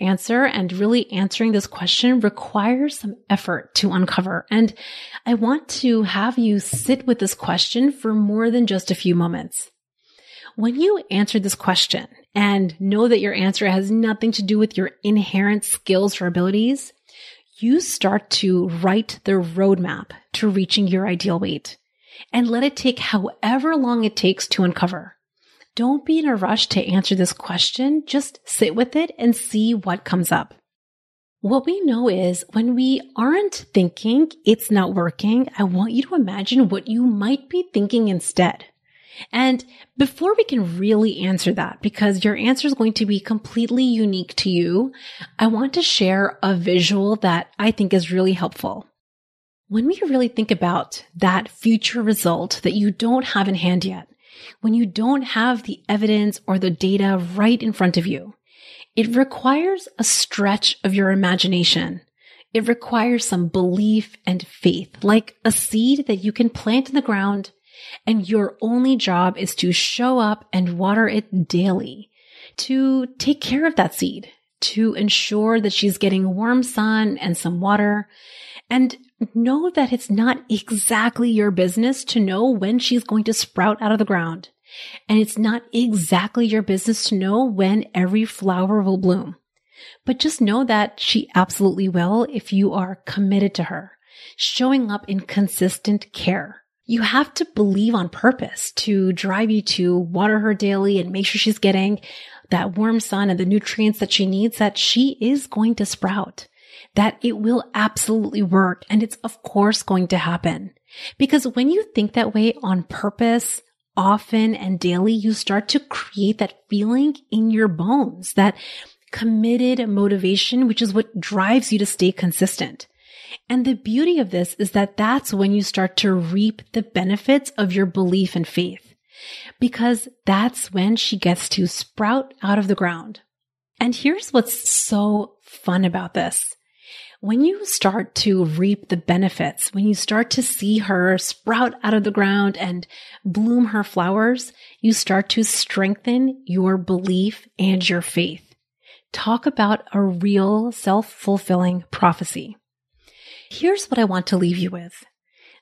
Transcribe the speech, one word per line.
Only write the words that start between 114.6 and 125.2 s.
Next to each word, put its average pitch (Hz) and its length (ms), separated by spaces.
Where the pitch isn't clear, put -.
daily, 180 320
you 220 200
start 208 360
to 285 100
create 202 600
that - 300
feeling 240 480
in 220 220
your 220 160
bones, 185 640
that 202 240
committed 233 760
motivation, 202 800
which 220 160
is 208 100
what 214 280
drives 208 520
you 214 60
to 196 80
stay 185 240
consistent. - 800
And 247 160
the 262 100
beauty 294 440
of 208 120
this 175 240
is 202 180
that 202 240
that's 240 360